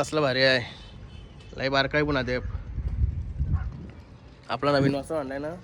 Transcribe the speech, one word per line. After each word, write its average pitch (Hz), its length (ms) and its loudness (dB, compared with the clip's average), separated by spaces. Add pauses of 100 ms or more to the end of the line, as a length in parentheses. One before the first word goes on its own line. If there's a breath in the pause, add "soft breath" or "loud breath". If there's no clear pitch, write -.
कसलं 151 200 0
भारी 131 200 4
आहे, 131 180 8 (960 loud breath)
लई 131 120 -2
बारकाई 135 340 4
पण 147 140 0
आहे. 123 220 -2 (2000)
आपला 123 220 2
नवीन 139 240 6
वासरू 139 220 -4
आणलाय 139 220 -4
ना, 151 140 -6 (100)